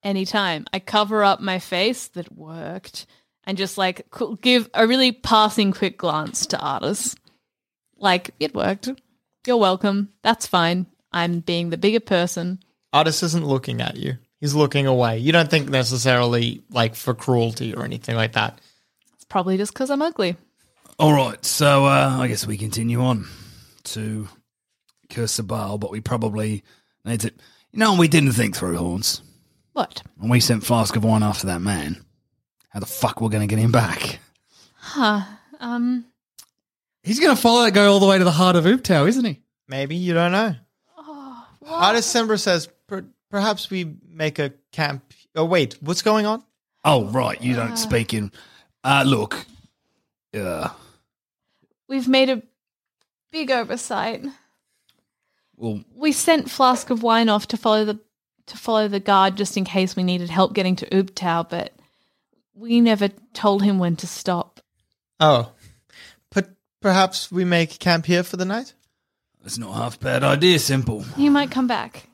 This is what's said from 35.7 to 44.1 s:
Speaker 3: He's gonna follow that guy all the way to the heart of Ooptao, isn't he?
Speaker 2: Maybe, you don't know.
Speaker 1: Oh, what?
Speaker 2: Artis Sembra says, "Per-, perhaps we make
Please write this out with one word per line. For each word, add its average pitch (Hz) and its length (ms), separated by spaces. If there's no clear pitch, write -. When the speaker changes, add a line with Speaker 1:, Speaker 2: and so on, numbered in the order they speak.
Speaker 3:
He's 226 180
gonna 311 160
follow 233 280
that 214 80
guy 202 140
all 202 140
the 196 60
way 190 120
to 185 60
the 180 80
heart 180 240
of 160 80
Ooptao, 180 440
isn't 247 160
he? 170 160
Speaker 2:
Maybe, 135 280
you 180 160
don't 170 200
know. 202 220
Speaker 1:
Oh, 277 480
what? 294 120
Speaker 2:
Artis 349 400
Sembra 220 260
says, 175 300
"Per-, 190 180
perhaps 202 400
we 180 240
make 156 320